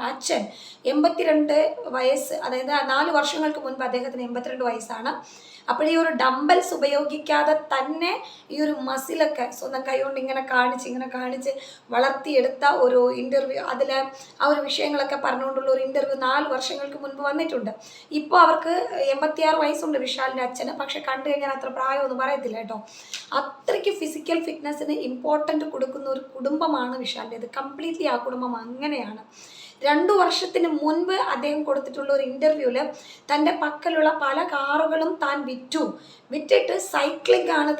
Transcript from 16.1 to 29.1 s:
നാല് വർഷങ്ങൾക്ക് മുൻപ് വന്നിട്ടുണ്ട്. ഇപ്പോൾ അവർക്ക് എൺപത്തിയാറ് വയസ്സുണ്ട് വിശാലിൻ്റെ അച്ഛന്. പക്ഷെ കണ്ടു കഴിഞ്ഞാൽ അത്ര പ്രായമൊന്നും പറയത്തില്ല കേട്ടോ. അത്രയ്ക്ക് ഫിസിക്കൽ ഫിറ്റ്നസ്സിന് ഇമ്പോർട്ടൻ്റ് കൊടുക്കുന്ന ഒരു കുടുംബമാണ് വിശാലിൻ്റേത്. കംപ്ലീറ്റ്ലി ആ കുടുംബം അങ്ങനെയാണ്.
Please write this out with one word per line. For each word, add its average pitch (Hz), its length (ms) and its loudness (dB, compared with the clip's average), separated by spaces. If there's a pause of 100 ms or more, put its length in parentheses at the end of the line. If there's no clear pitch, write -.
നാല് 285 260 2
വർഷങ്ങൾക്ക് 277 500 -6
മുൻപ് 277 240 -10
വന്നിട്ടുണ്ട്. 294 440 -2 (480)
ഇപ്പോൾ 359 240 4
അവർക്ക് 320 300 4 (400)
എൺപത്തിയാറ് 311 500 2
വയസ്സുണ്ട് 302 420 0
വിശാലിൻ്റെ 262 420 -2
അച്ഛന്. 247 320 -6
പക്ഷെ - 200 -6 (100)
കണ്ടു 269 180 -4
കഴിഞ്ഞാൽ 285 300 0
അത്ര 262 200 -8
പ്രായമൊന്നും 262 460 0
പറയത്തില്ല 254 380 -2
കേട്ടോ. 214 180 -10 (600)
അത്രയ്ക്ക് - 600 -2
ഫിസിക്കൽ 330 480 -4
ഫിറ്റ്നസ്സിന് 294 480 -6 (140)
ഇമ്പോർട്ടൻ്റ് 302 540 0 (100)
കൊടുക്കുന്ന 269 420 -4
ഒരു - 80 -8 (100)
കുടുംബമാണ് 269 680 -2
വിശാലിൻ്റേത്. 233 440 -10 (100)
കംപ്ലീറ്റ്ലി 302 560 -4
ആ 240 120 0
കുടുംബം 254 260 -4 (120)
അങ്ങനെയാണ്. 240 580 -6 (640)